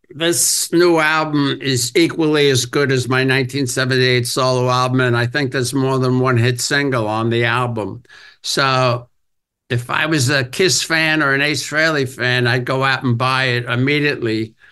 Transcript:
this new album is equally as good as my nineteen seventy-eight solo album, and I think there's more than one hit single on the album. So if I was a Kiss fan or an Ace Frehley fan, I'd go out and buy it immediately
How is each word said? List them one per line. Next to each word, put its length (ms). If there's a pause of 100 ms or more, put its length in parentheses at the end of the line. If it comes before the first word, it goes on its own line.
this 640
new 240
album 640
is 340
equally 540
as 160
good 260
as 160
my 160
nineteen 420
seventy-eight 640
solo 420
album, 300
and 160
I 100
think 280
there's 200
more 260
than 200
one 160
hit 240
single 480
on 220
the 160
album. 580 (380)
So 680 (600)
if 200
I 160
was 240
a 140
Kiss 400
fan 400
or 100
an 80
Ace 240
Frehley 440
fan, 360
I'd 200
go 180
out 200
and 140
buy 280
it 200
immediately 880 (180)